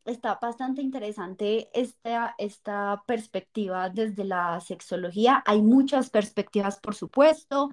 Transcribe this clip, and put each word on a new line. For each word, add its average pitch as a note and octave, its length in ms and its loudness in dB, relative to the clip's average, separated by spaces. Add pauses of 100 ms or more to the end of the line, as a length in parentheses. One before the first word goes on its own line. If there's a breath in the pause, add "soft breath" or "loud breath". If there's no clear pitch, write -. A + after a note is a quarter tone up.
está A#3 360 -6
bastante B3+ 420 -6
interesante G#3+ 920 -4
esta, A#3 640 -4
esta G3+ 680 -6
perspectiva F#3+ 800 -4
desde G3+ 360 -4
la F3+ 360 -2
sexología. F#3 840 0
Hay G#3+ 160 4
muchas C4 480 4
perspectivas, G3+ 720 -2
por G#3 140 -8
supuesto, C#4+ 800 2